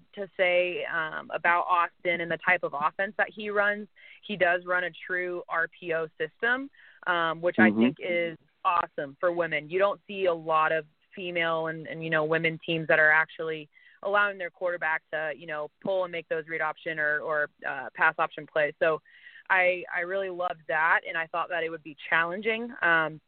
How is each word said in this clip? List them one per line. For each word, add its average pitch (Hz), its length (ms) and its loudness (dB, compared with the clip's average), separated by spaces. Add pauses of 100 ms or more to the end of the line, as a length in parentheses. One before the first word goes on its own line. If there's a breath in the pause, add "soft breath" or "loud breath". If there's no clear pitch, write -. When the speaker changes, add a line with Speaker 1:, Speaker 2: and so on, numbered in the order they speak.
(140)
Speaker 1:
to 202 240 -10
say, 180 480 2
um, 156 480 -6
about 170 340 2
Austin 175 540 0
and 170 100 -4
the 160 60 -2
type 180 260 2
of 156 160 -4
offense 196 380 -2
that 196 120 0
he 208 200 -10
runs. 208 380 0 (340 loud breath)
He 208 160 -8
does 175 280 2
run 180 180 0
a 170 80 -4 (140)
true 180 440 -4
R 165 180 -2
P - 260 -8
O 160 140 -2 (120)
system, 247 500 -2 (380 loud breath)
um, 165 340 0
which 175 160 2
I 185 140 8
Speaker 2:
Mm-hmm. 220 100 2
Speaker 1:
think 240 180 4
is 170 380 -2 (260)
awesome 165 560 -2
for 175 120 2
women. 160 400 -2
You 185 80 0
don't 196 280 2
see 196 180 -4
a 175 80 4
lot 160 380 2
of 156 140 -2 (300)
female 165 520 -2
and, 160 200 -8
and, 160 160 -8
you 160 80 -4
know, 156 140 2
women 160 380 0
teams 160 240 -2
that 160 120 6
are 156 120 6
actually 160 580 0 (320 soft breath)
allowing 202 360 0
their 175 120 -8
quarterback 165 520 -4 (100)
to, 156 240 -4
you 165 120 -16
know, 151 220 -8 (140)
pull 190 200 0
and 175 80 -6
make 165 180 -8
those 160 180 -4
read 160 140 -4
option 156 380 -4
or, 151 200 0
or, 151 300 -2 (180)
uh, 139 280 -6
pass 160 240 4
option 156 320 -2
plays. 151 280 0
So 160 220 2 (480 loud breath)
I, 180 340 4 (120)
I 175 60 -2
really 190 280 -4
loved 175 380 -6
that, 165 400 2
and 175 100 -6
I 165 100 -4
thought 165 220 -2
that 165 140 -2
it 165 60 -2
would 165 140 -8
be 151 120 -14 (140)
challenging. 214 640 2 (100)
Um, 160 460 2